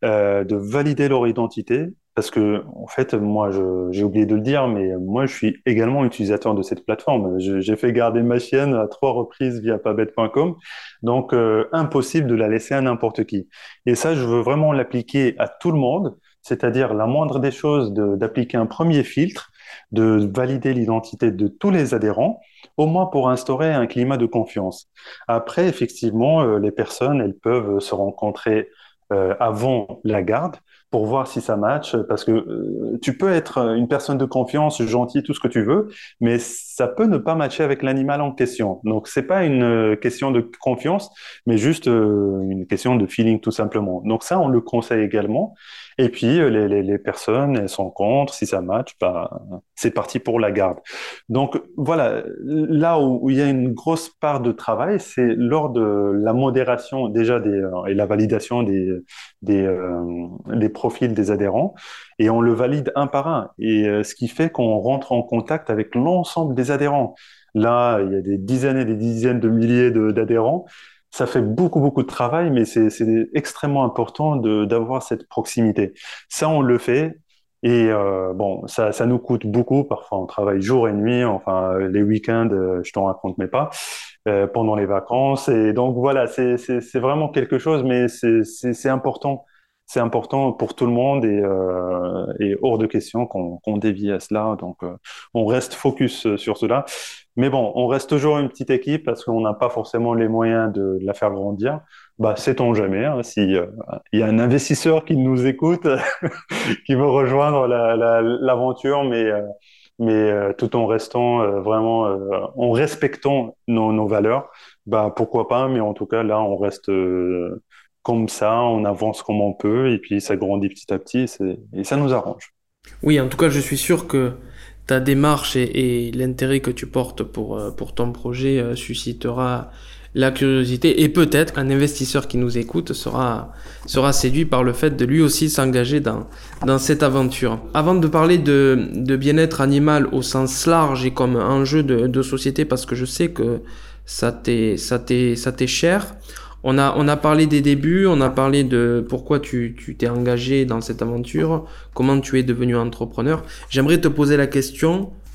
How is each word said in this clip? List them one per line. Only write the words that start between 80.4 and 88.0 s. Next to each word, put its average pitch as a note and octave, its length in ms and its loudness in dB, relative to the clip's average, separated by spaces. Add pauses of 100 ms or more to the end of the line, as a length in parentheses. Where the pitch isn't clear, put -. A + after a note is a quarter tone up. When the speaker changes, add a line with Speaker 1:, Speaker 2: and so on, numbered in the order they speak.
Speaker 1:
jour A#2 260 2
et G#2+ 60 0
nuit, A#2 300 2
enfin, F#2+ 500 0
euh, F#2+ 160 0
les G2+ 140 2
week-ends, A2 480 2
euh, F#2 320 0
je - 80 -12
t'en G2 140 -2
raconte F#2+ 340 -4
même F#2 100 -4
pas, D3 220 -2 (560)
euh, G2+ 180 2
pendant A2 300 0
les G#2 100 0
vacances. B2+ 640 0
Et A2 240 2
donc, B2 220 0
voilà, B2+ 320 0
c'est, B2 300 0
c'est, A#2+ 240 -4
c'est B2+ 180 -4
vraiment C#3+ 300 0
quelque C3+ 280 -2
chose, D3+ 260 0
mais B2 260 2